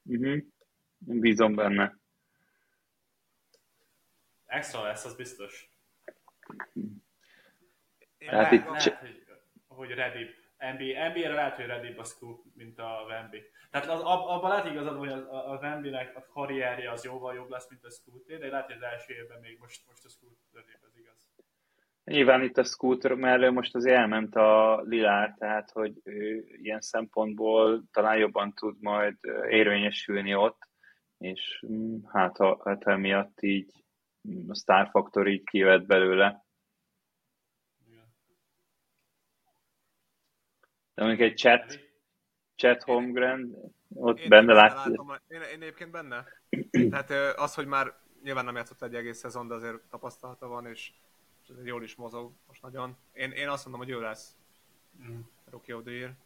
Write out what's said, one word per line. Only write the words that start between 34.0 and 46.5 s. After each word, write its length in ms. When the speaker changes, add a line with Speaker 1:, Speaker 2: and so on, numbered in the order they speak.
Speaker 1:
mm, 200
a 60
sztárfaktor 720
így 160
kivett 420
belőle. 600
Speaker 2:
Igen. 260
Speaker 1:
De 100
mondjuk 260
egy 80
Chet, 340
Speaker 2:
Eli? 200
Speaker 1:
Chet 320
Speaker 3:
Én 80
Speaker 1:
Holmgren, 600
ott 240
Speaker 3:
Én 100
Speaker 1:
benne 160
Speaker 3:
benne 140
Speaker 1:
lát- 160
Speaker 3:
látom 220
a-, 180
én, 140
én 200
egyébként 300
benne. 340